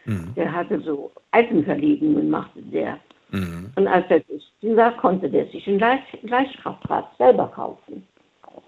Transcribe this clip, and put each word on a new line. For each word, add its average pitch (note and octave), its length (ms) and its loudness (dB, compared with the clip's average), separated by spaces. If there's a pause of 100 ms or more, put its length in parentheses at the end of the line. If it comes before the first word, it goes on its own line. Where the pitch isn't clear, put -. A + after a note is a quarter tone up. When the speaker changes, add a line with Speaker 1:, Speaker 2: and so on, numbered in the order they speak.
Speaker 1:
Mhm. F#2+ 280 -6
Speaker 2:
Der E3 160 -2
hatte E3+ 300 -4
so C#3+ 320 -8 (200)
Eisenverlegungen, D#3 960 2
machte - 320 -6
der. C#3+ 360 -6 (320)
Speaker 1:
Mhm. F#2 460 -8
Speaker 2:
Und G3 100 2
als F3+ 240 2
er D#3+ 180 6
sechzehn G#3 480 -4
war, A#3 200 4
konnte F#3 320 0
der - 200 0
sich - 200 -12
ein G3 100 2
Leicht-, B3 440 -2
Leichtkraftfahrrad - 960 -4
selber - 300 6
kaufen. - 560 -14 (640)